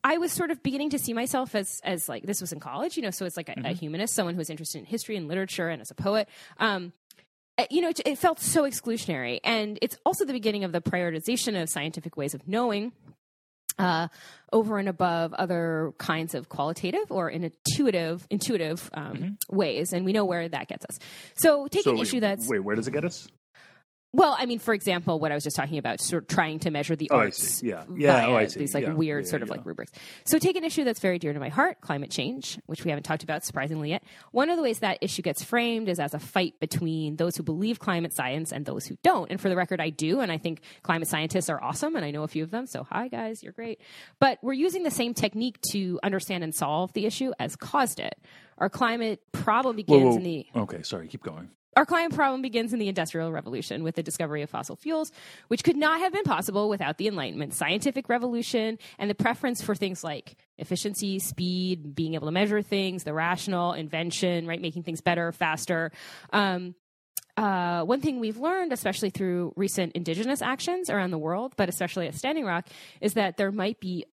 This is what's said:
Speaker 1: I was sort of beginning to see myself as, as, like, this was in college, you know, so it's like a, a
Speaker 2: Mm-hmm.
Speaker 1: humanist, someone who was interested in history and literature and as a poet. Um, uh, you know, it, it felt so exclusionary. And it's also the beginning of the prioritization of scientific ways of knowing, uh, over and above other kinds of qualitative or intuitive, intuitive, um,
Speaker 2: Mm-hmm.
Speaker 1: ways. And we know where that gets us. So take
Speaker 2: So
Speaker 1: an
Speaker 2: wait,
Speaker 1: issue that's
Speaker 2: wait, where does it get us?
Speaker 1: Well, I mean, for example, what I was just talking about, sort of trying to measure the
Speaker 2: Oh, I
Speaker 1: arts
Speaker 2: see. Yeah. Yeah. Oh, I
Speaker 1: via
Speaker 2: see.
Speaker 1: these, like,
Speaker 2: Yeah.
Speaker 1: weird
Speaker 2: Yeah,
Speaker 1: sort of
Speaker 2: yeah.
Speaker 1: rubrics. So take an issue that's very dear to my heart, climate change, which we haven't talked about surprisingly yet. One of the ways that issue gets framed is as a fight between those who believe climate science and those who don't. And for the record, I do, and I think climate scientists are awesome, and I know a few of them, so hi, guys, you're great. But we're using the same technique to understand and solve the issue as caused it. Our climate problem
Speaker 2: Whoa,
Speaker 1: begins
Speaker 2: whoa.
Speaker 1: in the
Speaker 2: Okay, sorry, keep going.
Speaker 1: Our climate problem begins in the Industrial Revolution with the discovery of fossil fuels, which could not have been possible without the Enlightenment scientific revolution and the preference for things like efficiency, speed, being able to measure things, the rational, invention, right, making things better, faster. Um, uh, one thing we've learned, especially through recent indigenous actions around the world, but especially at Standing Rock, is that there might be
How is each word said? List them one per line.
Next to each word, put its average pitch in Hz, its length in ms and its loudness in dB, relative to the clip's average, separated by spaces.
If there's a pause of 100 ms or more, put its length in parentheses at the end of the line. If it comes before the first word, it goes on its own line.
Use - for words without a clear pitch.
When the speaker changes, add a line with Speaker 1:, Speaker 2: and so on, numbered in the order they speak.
Speaker 1:
I 285 140 4
was 339 140 0
sort 339 180 0
of 311 140 -2
beginning 277 280 0
to 294 80 0
see 240 140 -2
myself 254 400 0
as, 202 300 -2
as, 180 260 -2
like, 117 140 -8
this 202 180 -2
was 180 100 -8
in 156 80 -8
college, 151 380 -4
you 294 60 -2
know, 202 80 -2
so 196 140 -6
it's 170 120 -6
like 165 120 -8
a, - 20 -10
a - 60 -8
Speaker 2:
Mm-hmm. 131 160 -4
Speaker 1:
humanist, 175 420 -4
someone 175 180 0
who 180 60 -2
was 156 100 -4
interested 156 300 -8
in 208 60 -14
history 220 300 -6
and 170 120 -6
literature 185 420 -2
and 160 100 -4
as 107 120 -14
a - 40 -18
poet. 202 320 2 (300)
Um, 185 340 0 (680)
uh, - 100 2
you 330 120 4
know, 339 80 2
it, - 140 -2
it 285 140 2
felt 330 220 4
so - 240 4
exclusionary. 190 800 -2
And 214 360 0
it's - 240 -2
also 285 220 4
the 269 80 -2
beginning 214 300 0
of 185 80 -2
the 170 100 0
prioritization 180 800 0
of 160 80 -2
scientific 156 480 -4
ways 143 160 -2
of 135 140 -10
knowing, 220 460 0 (840)
uh, 170 300 2 (440)
over 220 280 4
and 196 100 0
above 170 440 2
other 165 640 0
kinds 165 380 -2
of 135 140 -6
qualitative 180 640 -2
or 180 180 0
intuitive, 175 1000 0
intuitive, 175 640 -2
um, 147 200 -8
Speaker 2:
Mm-hmm. 196 420 -6
Speaker 1:
ways. 165 380 2
And 185 120 0
we 190 80 2
know 214 120 4
where 170 240 0
that 156 180 -6
gets - 180 -10
us. - 140 -12 (380)
So 285 300 6
take 381 160 0
Speaker 2:
So - 80 6
Speaker 1:
an 233 60 4
Speaker 2:
wait, 220 100 0
Speaker 1:
issue 254 120 0
that's 202 280 0
Speaker 2:
wait, 117 120 2
where 101 160 0
does 113 120 0
it 131 40 -4
get 147 140 0
us? - 220 -6 (840)
Speaker 1:
Well, 294 240 8
I - 80 0
mean, 240 140 -2
for 226 140 0
example, 175 480 0
what 143 100 0
I 147 40 0
was 147 100 -2
just 147 100 -2
talking 147 220 -2
about, 120 240 -2
sort 165 220 -2
of - 40 -18
trying 156 320 2
to 185 100 -2
measure 151 280 0
the 147 140 -4
Speaker 2:
Oh, 143 40 8
I 127 40 8
Speaker 1:
arts 104 180 2 (100)
Speaker 2:
see. - 220 -2
Yeah. 82 160 -6 (100)
Yeah. 139 320 8
Oh, 127 80 4
I 113 60 6
Speaker 1:
via 107 80 2
Speaker 2:
see. - 100 -8
Speaker 1:
these, 143 140 -2
like, 139 100 0
Speaker 2:
Yeah. 131 100 0
Speaker 1:
weird 151 300 0
Speaker 2:
Yeah, - 60 -6
Speaker 1:
sort 147 120 -2
of 113 60 -6
Speaker 2:
yeah. - 160 -4
Speaker 1:
rubrics. - 300 -10 (320)
So 311 120 6
take 359 200 4
an 330 80 -2
issue 320 180 0
that's 240 160 0
very 180 180 2
dear 165 140 -2
to 147 80 -4
my 135 80 -4
heart, 262 320 2
climate 143 320 -4
change, 247 540 -4
which - 180 -8
we 170 80 0
haven't 147 120 -2
talked 156 200 -2
about 156 220 -4
surprisingly 147 460 -4
yet. 185 120 -4 (300)
One 277 160 4
of 349 80 2
the 330 60 0
ways 233 160 0
that 196 200 0
issue 160 220 -2
gets - 240 -2
framed 233 420 0
is 175 100 0
as 143 160 -2
a 151 60 -4
fight - 400 -2
between 156 560 0
those 170 220 0
who 165 60 -6
believe 190 360 -2
climate 175 340 0
science 143 380 -2
and 147 140 -6
those 135 200 -6
who - 160 -10
don't. 330 300 4
And 185 80 -4
for - 80 0
the 185 80 4
record, 180 240 0
I 156 120 0
do, 160 280 2
and 233 100 0
I 160 80 -2
think 160 220 -4 (240)
climate 165 240 2
scientists 156 420 0
are 151 140 -2
awesome, 302 320 -2
and 226 80 -2
I 147 80 -4
know 151 120 -4
a 151 40 -4
few 156 160 -4
of 160 80 -6
them, 240 160 -6
so - 160 -8
hi, 226 240 -4
guys, 226 340 -8
you're - 120 -14
great. 233 260 -10 (400)
But 262 220 6
we're 240 100 -2
using 339 320 0
the 311 80 0
same 240 220 -2
technique 220 440 0 (140)
to 185 320 0
understand 190 400 0
and 160 100 -4
solve 160 380 0
the 208 140 0
issue 254 340 0
as - 160 -4
caused - 460 0
it. - 140 -6 (420)
Our 190 120 2
climate 226 520 0 (100)
problem 240 440 2
Speaker 2:
Whoa, 214 80 -4
Speaker 1:
begins 143 200 10
Speaker 2:
whoa. 123 140 8
Speaker 1:
in 185 60 0
the 165 300 -4
Speaker 2:
Okay, 101 280 -2
sorry, 82 260 -6
keep - 160 -10
going. 82 260 -10 (280)
Speaker 1:
Our 294 80 8
climate 339 280 0
problem 269 280 2
begins 233 320 -2
in 247 60 -2
the 208 100 0
Industrial 165 420 -2
Revolution 135 500 -6
with 160 140 -2
the 165 80 -2
discovery 151 380 -4
of 147 80 -6
fossil - 260 -8
fuels, 311 340 -4 (380)
which - 160 0
could 320 140 4
not 311 240 4
have 370 100 2
been 381 140 -2
possible 208 420 0
without 170 300 0
the 196 100 0
Enlightenment 139 460 -4
scientific 214 560 0
revolution 233 680 0 (220)
and 208 100 -2
the 208 60 0
preference 233 460 0
for 214 120 0
things 185 300 -2
like 147 320 -8 (220)
efficiency, 196 600 -2
speed, 180 760 -2
being 160 200 0
able 151 120 -2
to 156 60 -2
measure 208 280 4
things, 190 440 -2
the 151 80 -4
rational, 175 580 2
invention, 170 760 0
right, 165 120 -4
making 170 240 -6
things 160 160 -6
better, 170 320 2
faster. 165 640 0 (400)
Um, 180 420 2 (640)
uh, 180 460 2
one 240 180 2
thing 269 180 0
we've 220 180 -2
learned, 339 360 0
especially 202 360 0
through 175 460 -2
recent 185 380 0
indigenous 185 480 -2
actions 339 480 -2
around 190 220 0
the 170 60 -2
world, 180 380 -2
but 190 140 2
especially 175 360 -2
at 143 100 -6
Standing 294 280 -2
Rock, 175 240 -2 (320)
is 208 140 0
that 190 240 0
there 196 160 2
might 208 260 -2
be 180 240 -4 (140)